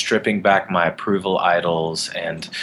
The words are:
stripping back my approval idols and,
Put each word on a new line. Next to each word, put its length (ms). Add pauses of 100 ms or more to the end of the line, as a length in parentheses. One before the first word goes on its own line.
stripping 420
back 280
my 160
approval 520
idols 760
and, 340 (140)